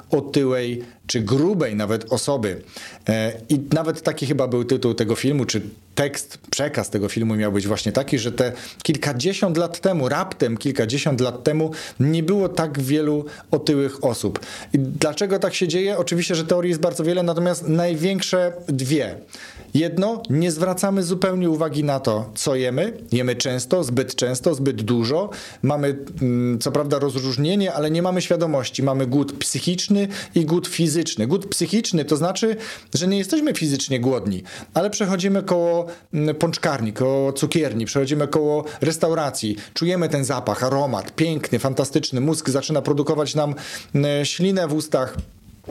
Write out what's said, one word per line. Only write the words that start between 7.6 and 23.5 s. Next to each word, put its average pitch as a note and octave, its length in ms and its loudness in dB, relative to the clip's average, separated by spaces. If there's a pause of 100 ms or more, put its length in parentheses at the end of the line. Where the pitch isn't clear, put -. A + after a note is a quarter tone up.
właśnie G#2 260 0
taki, C#3 260 0
że A2+ 140 -4
te B2 200 0 (300)
kilkadziesiąt D3+ 720 0
lat E3 240 -2
temu, E3+ 280 2
raptem C#3+ 480 0
kilkadziesiąt C3 640 0
lat A#2+ 240 0
temu D#3 260 2 (300)
nie D#3+ 220 2
było F#3 260 2
tak D#3+ 320 -2
wielu D3 440 0 (260)
otyłych C#3 540 2
osób. A2 360 0 (320)
I C#3+ 60 6
dlaczego D3+ 600 0
tak F#3 160 0
się F3+ 140 0
dzieje? F#3 300 0
Oczywiście, F3 360 0
że D#3+ 100 0
teorii F3 240 2
jest E3 120 0
bardzo E3+ 240 0
wiele, F3 180 2
natomiast E3+ 460 0
największe F3 840 2 (160)
dwie. C3 460 0 (600)
Jedno, E3+ 560 0
nie D#3+ 200 2
zwracamy F#3 520 0
zupełnie F3+ 480 0
uwagi D3+ 340 0
na C#3 160 0
to, A2 340 0
co D3 200 0
jemy. C3 380 0 (200)
Jemy B2 240 2
często, B2+ 480 0